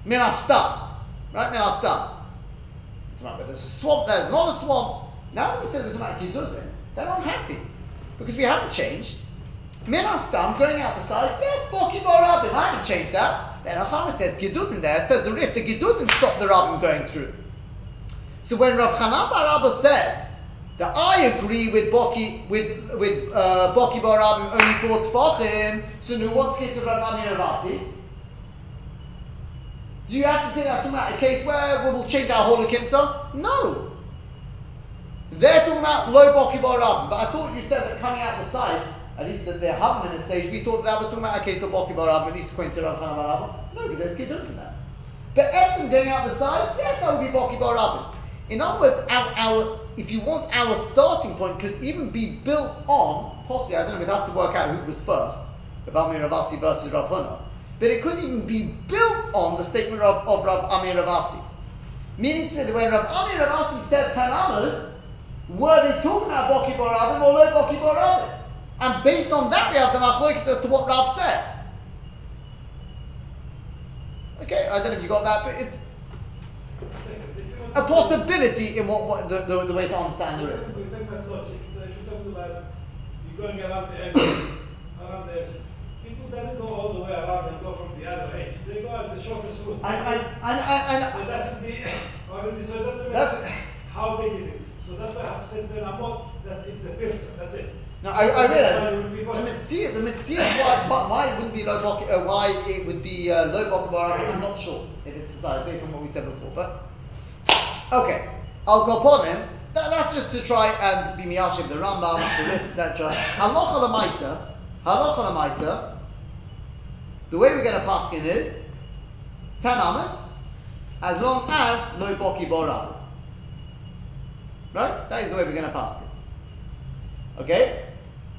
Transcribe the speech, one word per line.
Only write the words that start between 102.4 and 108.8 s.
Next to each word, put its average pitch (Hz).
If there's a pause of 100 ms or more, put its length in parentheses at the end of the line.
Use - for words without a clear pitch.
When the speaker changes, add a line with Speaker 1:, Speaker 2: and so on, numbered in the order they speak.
Speaker 1:
it 190
would 170
be, 180
uh, 165
low 196
Baki 170
Bar, 175
I'm 180
not 196
sure 147 (180)
if 147
it's 151
decided 135
based 160
on 151
what 147
we 147
said 135
before, 117
but - (1120)
okay. 254 (380)
Al 220